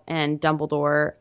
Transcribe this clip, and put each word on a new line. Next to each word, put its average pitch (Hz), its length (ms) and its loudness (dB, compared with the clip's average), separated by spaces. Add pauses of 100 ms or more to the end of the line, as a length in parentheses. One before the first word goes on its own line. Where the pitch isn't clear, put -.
and 151 340 -2
Dumbledore, 151 800 0